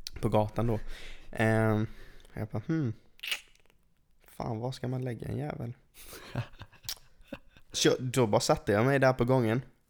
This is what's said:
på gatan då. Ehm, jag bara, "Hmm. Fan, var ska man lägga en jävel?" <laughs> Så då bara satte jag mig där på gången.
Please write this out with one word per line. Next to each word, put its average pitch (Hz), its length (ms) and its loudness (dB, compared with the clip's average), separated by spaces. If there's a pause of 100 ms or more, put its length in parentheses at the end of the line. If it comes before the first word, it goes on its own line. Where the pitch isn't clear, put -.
(200)
på 120 80 0
gatan 107 380 2
då. 113 120 0 (540)
Ehm, 110 540 2 (460)
jag 107 160 -8
bara, 107 180 -6
"Hmm. 156 260 -2 (1300)
Fan, 120 320 -8
var 123 140 -6
ska 127 160 -8
man 127 160 -4
lägga 123 240 -8
en 117 100 -4
jävel?" 127 340 -6 (600)
<laughs> 120 100 -6 (1300)
Så - 280 4
då 127 260 2
bara 104 140 4
satte - 320 2
jag 107 140 6
mig 139 120 4
där 131 140 6
på 127 120 0
gången. 123 380 2 (280)